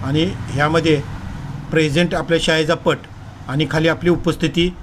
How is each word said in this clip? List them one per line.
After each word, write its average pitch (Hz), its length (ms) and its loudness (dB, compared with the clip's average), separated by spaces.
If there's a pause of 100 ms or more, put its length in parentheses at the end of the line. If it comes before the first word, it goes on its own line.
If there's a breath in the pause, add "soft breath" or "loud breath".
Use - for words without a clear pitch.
आणि 160 300 0
ह्यामध्ये 156 640 2 (720)
प्रेझेंट 160 440 2
आपल्या 160 260 2
शाळेचा 160 340 2
पट 160 220 0 (500)
आणि 147 240 0
खाली 160 160 2
आपली 165 220 2
उपस्थिती 170 720 0